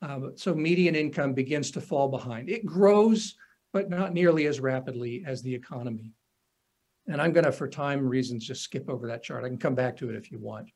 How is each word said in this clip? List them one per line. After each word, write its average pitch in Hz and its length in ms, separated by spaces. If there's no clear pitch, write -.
Uh, 143 160
but 131 220
so 175 160
median 165 400
income 151 380
begins 131 380
to - 80
fall 139 300
behind. 123 400
It 226 160
grows, 208 720
but 196 180
not 180 240
nearly 170 320
as 143 140
rapidly 127 680
as 127 140
the 127 120
economy. 120 580
And 147 140
I'm 165 120
gonna, 160 180
for 139 160
time 139 400
reasons, 123 400
just 131 140
skip 135 280
over 120 180
that 117 160
chart. 120 200
I 127 60
can 123 80
come 139 180
back 127 220
to 123 120
it 110 60
if 110 160
you 113 80
want. 107 360